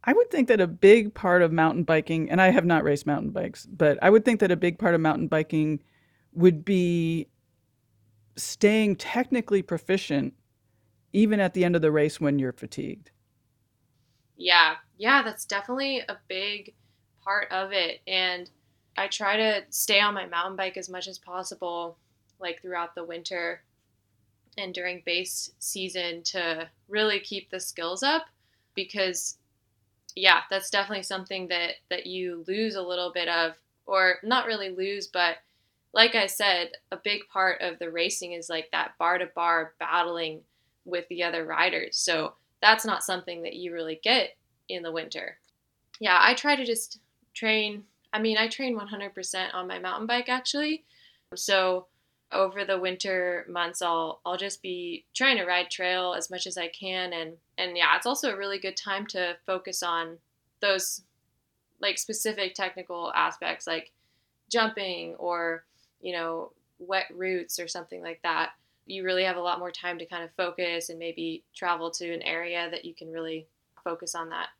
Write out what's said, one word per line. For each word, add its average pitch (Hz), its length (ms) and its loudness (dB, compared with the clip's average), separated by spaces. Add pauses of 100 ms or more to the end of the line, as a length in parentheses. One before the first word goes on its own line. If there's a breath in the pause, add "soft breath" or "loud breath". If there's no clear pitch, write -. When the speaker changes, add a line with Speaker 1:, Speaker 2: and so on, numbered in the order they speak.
Speaker 1:
I 247 80 4
would 480 180 6
think 269 160 4
that 220 140 6
a 180 80 6
big 208 440 8
part 180 300 6
of 165 80 6
mountain 160 320 4
biking, 160 480 2
and 170 100 4
I 190 100 10
have 170 140 6
not 160 200 4
raced 147 200 2
mountain 143 260 0
bikes, - 360 -6
but 151 340 4
I 185 100 8
would 214 140 10
think 233 140 4
that 185 140 6
a 175 40 4
big 175 220 0
part 180 160 4
of 165 60 4
mountain 156 260 2
biking 156 540 0 (540)
would 170 300 6
be 170 640 2 (1080)
staying 214 580 4
technically 233 680 0
proficient 160 720 -2 (760)
even 208 280 4
at 185 140 2
the 180 100 4
end 175 100 4
of 165 80 4
the 156 80 6
race 151 300 2
when 143 180 2
you're 131 140 0
fatigued. - 580 -10 (1300)
Speaker 2:
Yeah. 170 400 6 (220)
Yeah, 247 240 4
that's 220 220 -6
definitely 254 560 -4
a - 180 -10 (100)
big 202 460 -6 (500)
part 202 260 0
of 190 220 -4
it. 175 340 0
And 180 440 -2 (460)
I 196 100 0
try 202 300 0
to 214 340 2
stay 202 300 2
on 208 140 4
my 185 120 -6
mountain 175 300 -4
bike 190 200 -4
as 185 120 -12
much 180 180 -10
as 185 120 -14
possible, 175 800 -8 (420)
like, 170 200 -8
throughout 170 340 -8
the 175 100 -10
winter 170 580 -6 (920)
and 185 180 -8
during 180 320 -6
base 180 540 -4
season 180 640 -6
to 165 440 -4 (200)
really 208 320 0
keep 196 280 -10
the 190 120 -10
skills 175 420 -6
up 320 240 2 (480)
because, 190 640 -4 (800)
yeah, 185 240 6 (100)
that's 190 200 -4
definitely 202 340 -2
something 185 440 -8
that, 175 260 -4 (160)
that 180 160 -6
you 180 420 -8
lose 214 260 -2
a 190 80 -4
little 180 300 -4
bit 170 160 -2
of, 170 260 0 (320)
or 185 380 4
not 240 220 2
really 208 240 -6
lose, 190 360 -6
but 175 300 0 (580)
like 233 220 8
I 202 100 4
said, 180 460 0 (180)
a 190 60 -8
big 208 360 -6
part 190 280 0
of 170 180 -6
the 170 120 -6
racing 175 420 -4
is, 170 160 -12
like, 160 240 -4
that - 260 -4
bar 175 200 2
to 180 80 -2
bar 170 520 0
battling 165 600 -2 (440)
with 175 240 -6
the 175 140 -6
other 165 220 -2
riders. 165 540 -2
So 160 360 -2 (260)
that's 220 240 6
not 202 200 -2
something 180 380 -6
that - 120 -8
you 175 180 -10
really 160 300 -8
get 226 280 2 (380)
in 180 140 -8
the 165 100 -8
winter. - 460 -8 (600)
Yeah, 185 220 6
I 220 140 8
try 285 220 2
to 262 100 -4
just 226 320 -4 (340)
train. 214 520 -2 (280)
I 214 60 -2
mean, 220 180 0
I 220 120 2
train 247 280 -4
one 202 120 -10
hundred 202 260 -10
percent 185 400 -6
on 180 120 -6
my 185 120 -8
mountain 185 280 -6
bike, 247 220 -2
actually. 285 560 -2 (500 soft breath)
So 185 520 0 (460)
over 190 340 0
the 190 120 0
winter 185 680 -4
months, 175 320 -4
I'll, 165 460 -2
I'll 180 100 -4
just 196 240 -8
be 180 540 -10
trying 262 240 2
to 180 80 -2
ride 180 240 0
trail 180 420 -2
as 170 180 -6
much 180 160 -8
as 185 120 -8
I 170 100 -6
can. 185 460 -6
And, 165 220 -8 (200)
and 180 220 -4
yeah, 165 180 6
it's - 100 -2
also 269 240 0
a 202 60 -4
really 196 220 -6
good 190 180 -8
time 208 320 -6
to 175 280 -4 (100)
focus 185 360 -6
on 170 360 -4 (420)
those, 196 400 0 (800)
like, 202 160 -2
specific 214 580 -6
technical 180 600 -8
aspects, 165 520 -2
like 165 260 -6 (580)
jumping 196 640 -4
or, 170 500 -4 (380)
you 180 100 -8
know, 165 400 -6 (260)
wet 185 360 -4
routes 180 440 -6
or 170 100 -10
something 175 340 -12
like 165 200 -14
that. 160 280 -2 (340)
You 190 180 -10
really 185 220 0
have 185 120 -2
a 180 60 -6
lot 175 160 -2
more 180 120 -8
time 175 280 -8
to 165 80 -12
kind 170 180 -10
of 165 120 -14
focus 175 540 -4
and 165 80 -14
maybe 165 460 -8 (100)
travel 170 380 -4
to 170 200 -8
an 165 100 -8
area 170 480 -4
that 170 140 -10
you 165 100 -16
can 160 160 -18
really 160 360 -10 (360)
focus 170 320 -8
on 165 140 -8
that. 170 200 -8 (120)